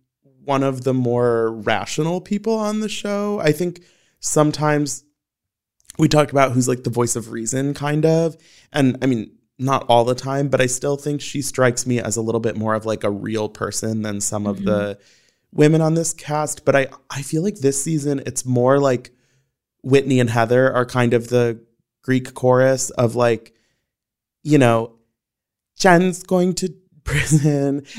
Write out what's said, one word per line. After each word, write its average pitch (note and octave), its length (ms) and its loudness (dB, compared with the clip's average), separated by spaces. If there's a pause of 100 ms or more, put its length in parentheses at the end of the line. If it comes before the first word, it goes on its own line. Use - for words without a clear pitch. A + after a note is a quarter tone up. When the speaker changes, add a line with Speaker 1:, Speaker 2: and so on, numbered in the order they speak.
(440)
Speaker 1:
one C3+ 180 0
of C3 220 -2
the C3 100 0
more A#2+ 580 2
rational A2+ 680 -4
people G#3 340 -4
on G#3+ 260 -4
the G#3+ 80 -6
show. G3+ 520 -6
I D3+ 120 2
think F3 300 -6 (380)
sometimes D3+ 840 0 (920)
we D#3+ 100 4
talk D3+ 220 4
about C3 220 4
who's, B2 160 2
like, B2+ 160 -2
the B2 60 -4
voice A#2+ 260 -2
of A2 160 -8
reason, C3 420 -4
kind D3 320 0
of. D#3+ 300 2 (360)
And, C3+ 300 2
I B2+ 40 0
mean, A#2+ 260 -2 (260)
not C3 300 0
all A#2+ 160 6
the B2 100 0
time, C3+ 340 -4
but B2+ 120 0
I C3 60 2
still C#3+ 300 -4
think D3 240 -6
she - 220 -8
strikes B2+ 440 -2
me B2 140 -2
as G#2+ 160 -4
a A2+ 60 -4
little A2+ 180 -2
bit A2 160 -4
more A2 180 -2
of, A2 120 -6
like, G#2+ 180 -4
a G#2 60 -2
real G#2+ 380 -4
person A2 540 -6
than G#2 180 -6
some G#2 260 -6
of G2+ 100 -2
Speaker 2:
Mm-hmm. G2 100 -8
Speaker 1:
the G#2 320 -2 (540)
women D#3 280 4
on D#3+ 140 0
this E3 180 -2
cast. D3+ 520 -8
But C3+ 120 4
I, C3+ 100 2 (240)
I C#3 120 -10
feel D#3 200 -4
like G#3 140 -4
this C3+ 260 0
season, C#3+ 440 -2
it's - 180 -6
more B2+ 340 4
like C3+ 320 0 (720)
Whitney C3+ 380 2
and A#2 100 2
Heather B2 420 2
are B2 140 0
kind A#2+ 280 2
of A#2+ 140 -2
the A#2+ 320 0 (420)
Greek C3 320 -2
chorus B2+ 560 2
of, A#2+ 260 0
like, A#2+ 380 0 (920)
you D3+ 140 4
know, A#2 360 4 (840)
Jen's F3+ 440 4
going F3+ 320 0
to F#3 140 -6 (200)
<laughs> - 160 -20
prison, C#3 800 0 (140)